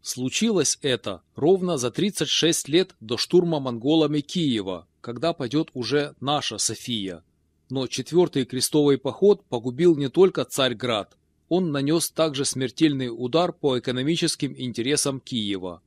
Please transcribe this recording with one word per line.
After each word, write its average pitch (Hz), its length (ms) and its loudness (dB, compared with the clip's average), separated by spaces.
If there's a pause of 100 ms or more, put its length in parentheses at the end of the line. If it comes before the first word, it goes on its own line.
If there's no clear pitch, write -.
Случилось 151 800 0
это 113 420 -2 (120)
ровно 180 420 2
за 123 140 -2
тридцать 170 380 -2
шесть - 400 0
лет 180 320 0
до 113 180 -6
штурма 170 400 2
монголами 143 640 0
Киева, 107 640 -4 (140)
когда 120 320 -6
падёт 143 420 -4
уже 135 460 -2
наша 131 380 -4
София. 101 680 -6 (440)
Но 127 200 -4
Четвёртый 151 560 0
крестовый 143 520 2
поход 190 500 2
погубил 131 500 2
не 139 120 -2
только 165 360 4
Царьград, 120 720 -2 (320)
он 175 240 0
нанёс 143 380 0
также 147 340 0
смертельный 131 680 0
удар 127 420 0
по 135 260 0
экономическим 139 800 -2
интересам 135 640 -2
Киева. 98 680 -6